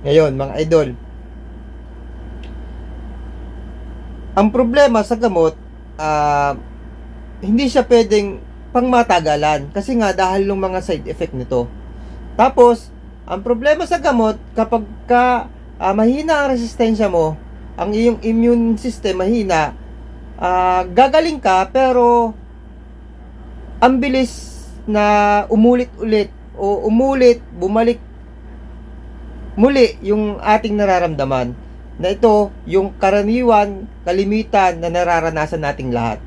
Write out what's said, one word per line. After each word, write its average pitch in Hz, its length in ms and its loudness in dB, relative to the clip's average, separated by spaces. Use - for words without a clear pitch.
Ngayon, 143 320 4
mga 139 180 -4
idol, 156 200 4
ang 208 160 4
problema 247 560 4
sa 233 80 0
gamot, 180 400 2
ah, 147 640 0
hindi 233 240 2
siya 247 200 2
pwedeng 208 520 2
pangmatagalan 156 1040 2
kasi 202 240 -4
nga 196 160 2
dahil 190 320 0
ng 196 120 -2
mga 185 240 -2
side 151 240 -4
effect - 280 -8
nito. 123 360 -4
Tapos, 240 560 4
ang 190 160 -6
problema 277 440 0
sa 349 120 0
gamot, 233 360 2
kapag 226 240 0
ka, 247 400 2
ah, 190 160 0
mahina 285 480 2
ang 277 80 0
resistensya 226 560 0
mo, 160 320 0
ang 208 160 -2
iyong 226 280 2
immune 226 520 2
system 202 480 -4
mahina, 190 480 0
ah, 185 500 2
gagaling 277 540 4
ka 190 260 2
pero 240 640 4
ang 262 160 6
bilis 262 640 -2
na 208 640 4
umulit-ulit 220 800 2
o 196 320 -2
umulit, 247 640 4
bumalik 220 480 0
muli 254 420 4
yung 208 380 -2
ating 214 340 2
nararamdaman. 151 800 0
Na 190 160 0
ito, 208 340 4
yung 190 320 0
karaniwan, 208 880 2
kalimitan 196 720 0
na 170 100 -4
nararanasan 165 720 0
nating 143 340 -4
lahat. 113 320 -2